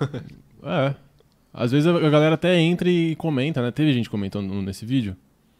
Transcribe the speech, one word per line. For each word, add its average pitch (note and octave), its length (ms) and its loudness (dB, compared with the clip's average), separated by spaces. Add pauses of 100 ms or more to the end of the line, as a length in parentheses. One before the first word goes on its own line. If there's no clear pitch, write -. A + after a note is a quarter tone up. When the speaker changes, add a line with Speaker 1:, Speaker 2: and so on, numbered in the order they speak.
(280)
Speaker 1:
<laughs> - 340 -20
Speaker 2:
É. C#3 320 -2 (560)
Às A#2 220 -2
vezes D3 140 4
a, F3 100 4
a D#3 140 2
galera D3+ 240 4
até F3 260 2
entra F3 300 2
e E3 260 2
comenta, C#3+ 460 -2
né? A#2+ 80 -2
Teve D3 240 2
gente A#2 160 -2
comentando G2 500 -4
nesse G2 240 -8
vídeo? A2 320 -2 (440)